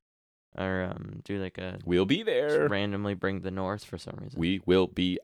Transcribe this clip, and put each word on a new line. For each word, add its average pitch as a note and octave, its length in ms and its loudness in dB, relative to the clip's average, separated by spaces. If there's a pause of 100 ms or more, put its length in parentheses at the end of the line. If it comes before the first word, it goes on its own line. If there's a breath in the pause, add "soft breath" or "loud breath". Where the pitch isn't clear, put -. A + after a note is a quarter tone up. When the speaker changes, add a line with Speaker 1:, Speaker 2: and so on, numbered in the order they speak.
(580)
Speaker 1:
Or, F#2 260 -2
um, G2 400 -8
do, G2+ 180 -6
like, F#2 160 -10
a F#2 280 -8
Speaker 2:
We'll F2 200 4
be C#3+ 120 4
Speaker 1:
just A3 80 -6
Speaker 2:
there. D3 420 2
Speaker 1:
randomly G2+ 460 -2
bring F#2+ 280 -2
the F#2 100 -6
North F#2+ 340 -4
for - 120 -10
some - 240 -12
reason. - 180 -14
Speaker 2:
We F2+ 260 2
will F2+ 220 8
be F2+ 360 0